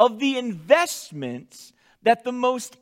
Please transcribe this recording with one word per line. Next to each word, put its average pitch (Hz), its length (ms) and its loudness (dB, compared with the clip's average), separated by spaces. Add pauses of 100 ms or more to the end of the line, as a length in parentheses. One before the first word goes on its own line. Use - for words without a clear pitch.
of 226 180 4
the 269 180 0
investments 170 1300 -2 (300)
that 226 220 2
the 247 100 -6
most 247 480 -4